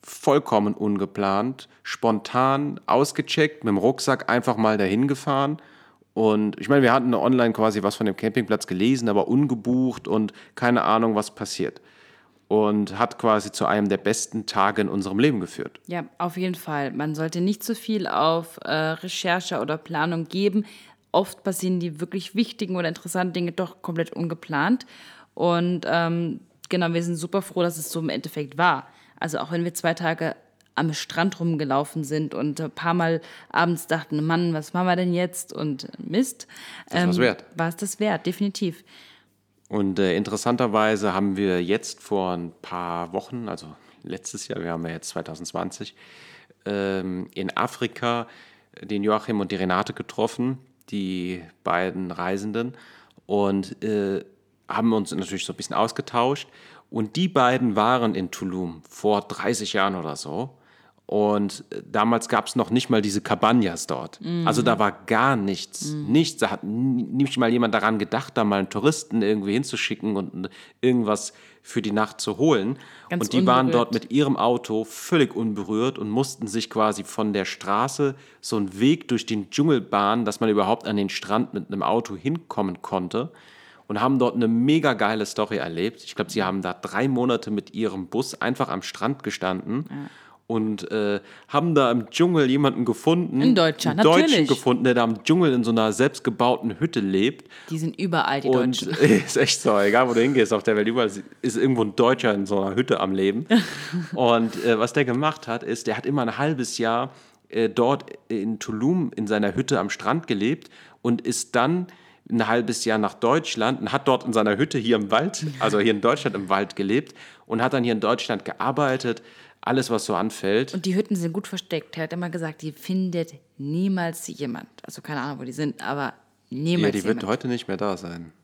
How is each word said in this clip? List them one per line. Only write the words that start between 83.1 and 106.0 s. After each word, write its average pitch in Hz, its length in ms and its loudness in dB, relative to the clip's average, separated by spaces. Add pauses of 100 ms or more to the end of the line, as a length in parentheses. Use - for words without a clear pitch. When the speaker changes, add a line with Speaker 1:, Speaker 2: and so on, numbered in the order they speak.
Speaker 1:
Und 104 120 -4
haben 127 200 2
dort 120 160 2
eine 117 120 2
mega 135 460 4
geile 107 320 0
Story 107 320 -4
erlebt. 85 480 -4
Ich - 80 -16
glaub, 95 160 -4
sie 98 140 -2
haben 95 180 -2
da 90 140 -6
drei 113 320 -2
Monate 123 420 0
mit 104 240 -4
ihrem 95 320 -4
Bus - 340 -4
einfach - 300 -2
am 92 140 -4
Strand - 400 -4
gestanden. 104 640 -4
Speaker 2:
Ja. - 60 -12 (500)
Speaker 1:
Und, 110 460 -4
äh, 104 300 -2 (260)
haben 160 260 0
da 135 180 6
im 120 200 0
Dschungel 165 400 4
jemanden 135 340 2
gefunden. 160 560 2
Speaker 2:
In 247 140 6
Deutschland, 160 440 2
Speaker 1:
Einen 220 80 4
Deutschen 233 220 6
Speaker 2:
natürlich. 170 200 4
Speaker 1:
gefunden, 123 340 2
der 127 100 6
da 120 100 4
im 113 200 0
Dschungel 160 300 4
in 123 100 2
so 113 80 0
einer 110 200 4
selbstgebauten 120 880 0
Hütte 160 200 0
lebt. 98 520 0 (200)
Speaker 2:
Die 160 80 -6
sind 160 200 -4
überall, 160 420 0
die 135 80 -2
Speaker 1:
Und 123 360 2
Speaker 2:
Deutschen. 92 40 -4
Speaker 1:
<laughs> 107 360 4
ist - 120 -2
echt 127 240 2
so, 113 180 4
egal 110 280 6
wo 120 60 0
du 113 80 6
hingehst 123 320 4
auf 101 80 2
der 110 140 2
Welt, 104 120 2
überall 113 220 2 (320)
ist 117 160 -2
irgendwo 123 260 4
ein 107 120 -2
Deutscher 123 400 4
in 98 100 -2
so 98 160 0
einer 98 140 -2
Hütte 127 240 2
am 92 140 0
Leben. 98 340 0 (340)
Speaker 2:
<laughs> 170 320 -8
Speaker 1:
Und, 117 520 2
äh, 117 120 4
was 120 160 0
der 147 120 2
gemacht 139 420 -2
hat, 117 160 -6
ist, 117 240 -4
der 110 100 -2
hat 113 80 -10